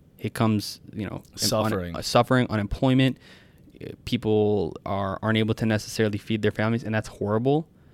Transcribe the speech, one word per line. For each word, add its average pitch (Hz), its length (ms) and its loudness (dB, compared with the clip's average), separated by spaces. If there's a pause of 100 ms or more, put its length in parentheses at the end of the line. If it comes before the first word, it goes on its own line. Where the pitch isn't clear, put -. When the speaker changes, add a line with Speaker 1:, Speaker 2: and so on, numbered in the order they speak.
(180)
Speaker 1:
It - 160 -6
comes, 110 460 0 (120)
you 98 140 -8
know, - 160 -10 (100)
un-, - 60 -18
Speaker 2:
Suffering. 107 560 0
Speaker 1:
uh, - 80 -8
suffering, 123 480 4
unemployment. 131 680 2 (600)
Uh, - 100 -12 (140)
people 107 800 0
are, 98 380 -2
aren't 110 160 2
able 110 160 2
to - 120 -2
necessarily 107 520 0
feed 107 240 -4
their 104 80 2
families, 113 320 0
and 110 100 -6
that's 110 160 -2
horrible. 120 600 0 (260)